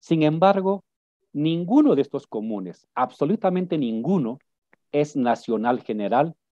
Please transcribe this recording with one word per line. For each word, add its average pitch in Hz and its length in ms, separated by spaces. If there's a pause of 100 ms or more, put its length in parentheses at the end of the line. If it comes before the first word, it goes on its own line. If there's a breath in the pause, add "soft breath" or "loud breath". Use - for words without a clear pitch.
Sin 165 220
embargo, 190 600 (480)
ninguno 175 600
de 139 80
estos - 240
comunes, 104 680
absolutamente 180 840
ninguno, 127 600 (520)
es 147 260
nacional 120 640
general, 113 540 (220)